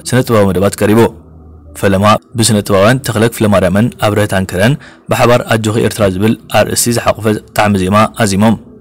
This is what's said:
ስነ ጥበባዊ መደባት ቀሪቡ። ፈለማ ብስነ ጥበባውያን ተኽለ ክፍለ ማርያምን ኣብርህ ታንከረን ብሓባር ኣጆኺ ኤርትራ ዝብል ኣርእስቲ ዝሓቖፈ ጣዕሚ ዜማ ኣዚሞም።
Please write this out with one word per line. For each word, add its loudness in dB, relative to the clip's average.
ስነ -2
ጥበባዊ 0
መደባት -2
ቀሪቡ። 2
ፈለማ 0
ብስነ 0
ጥበባውያን 2
ተኽለ -2
ክፍለ -2
ማርያምን 2
ኣብርህ 0
ታንከረን -2
ብሓባር 2
ኣጆኺ -2
ኤርትራ -2
ዝብል -2
ኣርእስቲ 0
ዝሓቖፈ -4
ጣዕሚ 0
ዜማ 0
ኣዚሞም። 2